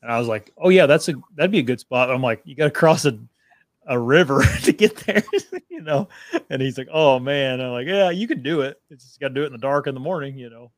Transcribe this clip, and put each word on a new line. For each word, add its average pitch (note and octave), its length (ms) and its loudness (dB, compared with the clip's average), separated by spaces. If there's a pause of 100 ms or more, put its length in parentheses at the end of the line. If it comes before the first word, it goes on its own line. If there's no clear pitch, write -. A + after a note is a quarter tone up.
And A#2 100 -8
I A#2 80 0
was A#2+ 80 -4
like, G#2+ 300 -6
"Oh E3+ 120 0
yeah, F#3 180 8
that's D3 220 4
a, D#3 40 -4 (220)
that'd D#3+ 160 0
be G#3 80 2
a C3+ 40 0
good A#2+ 160 -2
spot." B2+ 320 -2
I'm B2+ 100 -2
like, A#2 220 -2
"You C#3+ 120 -20
gotta D3 160 0
cross D#3+ 340 4
a, A#2+ 120 0 (680)
a B2+ 140 -2
river C3+ 420 4
<laughs> - 220 0
to - 100 4
get G#3+ 240 2
there," G#3 260 -2 (240)
<laughs> - 220 -16
you E4+ 120 -14
know? D#3 280 -2 (400)
And C3 120 -4
he's C3 160 -4
like, C3 140 -12
"Oh D3+ 280 4
man." C3 420 -2
I'm B2+ 100 -6
like, B2 160 -6
"Yeah, F#3+ 220 2
you F#3+ 180 -4
can A3+ 160 -6
do D3+ 180 -2
it. C3+ 280 -6
It's C#3 160 -20
just - 160 -20
gotta C3 120 -6
do C#3 100 -4
it D3+ 40 -4
in C#3 60 -10
the A#2+ 60 -18
dark C#3 280 -2
in C#3 60 -6
the C3 80 -10
morning," C#3 360 -8
you B2 120 -16
know? A#2 280 -20